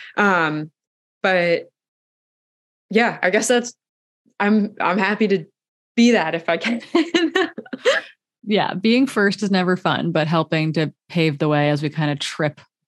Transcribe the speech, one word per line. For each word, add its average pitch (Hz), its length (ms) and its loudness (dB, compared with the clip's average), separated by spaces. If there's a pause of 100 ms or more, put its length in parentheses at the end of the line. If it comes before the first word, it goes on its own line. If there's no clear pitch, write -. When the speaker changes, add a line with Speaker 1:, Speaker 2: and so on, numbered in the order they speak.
(160)
Speaker 1:
Um, 160 540 0 (500)
but 175 480 0 (1300)
yeah, 220 280 2
I 180 80 2
guess 214 180 0
that's, 240 240 0 (680)
I'm, 208 400 2
I'm 180 200 0
happy 208 300 0
to 190 180 0 (500)
be 233 140 6
that 165 240 2
if 165 160 -4
I 170 80 0
can. 233 240 -4 (100)
<laughs> 330 580 0 (960)
Speaker 2:
Yeah. 202 300 0
Being 226 320 2
first 202 360 0
is 208 80 -2
never 185 280 2
fun, 151 340 -2
but 156 140 0
helping 160 480 0
to 156 180 -2 (160)
pave 160 300 0
the 156 100 0
way 147 220 2
as 147 120 -2
we 156 60 -2
kind 151 220 -4
of 143 80 -4
trip, - 420 -6 (280)